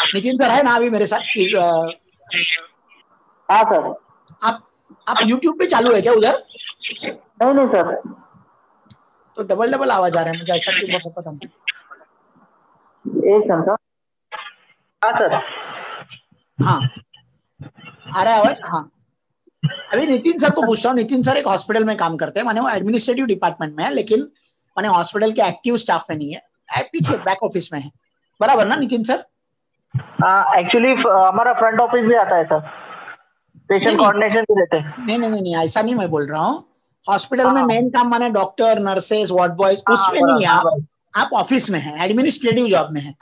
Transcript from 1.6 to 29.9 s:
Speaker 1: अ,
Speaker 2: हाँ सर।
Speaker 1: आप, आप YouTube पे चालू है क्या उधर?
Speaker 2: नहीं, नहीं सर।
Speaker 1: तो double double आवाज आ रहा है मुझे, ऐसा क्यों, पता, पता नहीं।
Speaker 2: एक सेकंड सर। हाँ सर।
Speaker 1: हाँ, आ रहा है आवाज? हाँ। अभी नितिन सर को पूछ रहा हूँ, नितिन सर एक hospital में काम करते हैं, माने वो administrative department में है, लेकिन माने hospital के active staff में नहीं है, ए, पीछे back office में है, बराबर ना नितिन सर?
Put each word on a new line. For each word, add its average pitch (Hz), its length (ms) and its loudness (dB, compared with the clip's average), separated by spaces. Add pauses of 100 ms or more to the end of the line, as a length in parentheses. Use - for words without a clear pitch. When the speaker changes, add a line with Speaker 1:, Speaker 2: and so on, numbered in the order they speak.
Speaker 1:
अ, 165 360 0 (1500)
Speaker 2:
हाँ 214 140 6
सर। 185 300 0 (480)
Speaker 1:
आप, 226 260 -4 (400)
आप 226 80 -2
YouTube 254 420 0
पे 359 80 2
चालू 240 280 4
है 202 80 4
क्या 240 100 4
उधर? 233 320 4 (1000)
Speaker 2:
नहीं, 262 120 4
नहीं 269 120 4
सर। 175 480 -2 (1200)
Speaker 1:
तो 220 80 -6
double 202 280 0
double 269 180 0
आवाज 180 260 0
आ 165 60 2
रहा 165 100 -4
है 165 60 -8
मुझे, 170 140 -4
ऐसा 175 200 -2
क्यों, 185 260 -2
पता, 170 220 -12
पता 160 100 -14
नहीं। 147 180 -16 (1900)
Speaker 2:
एक 208 60 4
सेकंड 175 220 -2
सर। 202 120 -2 (1300)
हाँ 226 80 0
सर। - 520 -2 (1000)
Speaker 1:
हाँ, 143 160 0 (1400)
आ 190 60 0
रहा 226 120 4
है 214 60 4
आवाज? 233 240 2
हाँ। 165 260 -6 (1040)
अभी 254 140 0
नितिन 302 320 0
सर 294 120 4
को 320 120 0
पूछ 220 220 0
रहा 247 80 2
हूँ, 247 60 0
नितिन 247 240 0
सर 262 140 0
एक 285 100 -2
hospital 214 380 0
में 214 120 -2
काम 165 200 -2
करते 156 240 -4
हैं, 240 40 -6
माने 226 160 -2
वो 262 80 -2
administrative 226 580 -2
department 170 500 -4
में 160 80 -6
है, - 60 -4
लेकिन 220 300 0 (560)
माने 214 120 -2
hospital 202 440 0
के 220 100 0
active 233 340 -2
staff 180 340 -2
में 160 60 -6
नहीं 147 180 -10
है, - 80 -16 (360)
ए, - 40 -2
पीछे - 340 -2
back 190 260 -4
office 190 300 -6
में 147 80 -8
है, 143 100 -14 (500)
बराबर 226 260 4
ना 233 100 0
नितिन 247 280 -4
सर? - 220 -4 (720)